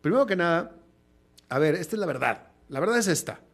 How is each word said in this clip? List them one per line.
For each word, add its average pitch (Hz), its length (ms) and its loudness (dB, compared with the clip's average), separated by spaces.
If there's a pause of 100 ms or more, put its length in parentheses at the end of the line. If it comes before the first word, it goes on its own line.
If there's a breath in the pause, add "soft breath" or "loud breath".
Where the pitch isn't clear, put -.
Primero 233 240 2
que 202 120 -2
nada, 170 380 0 (760)
a 127 80 0
ver, 151 160 4
esta 175 220 -6
es 208 40 -2
la 196 60 -2
verdad. 127 420 -2 (220)
La 135 100 -6
verdad 220 180 2
es 202 100 0
esta. - 340 -4 (120)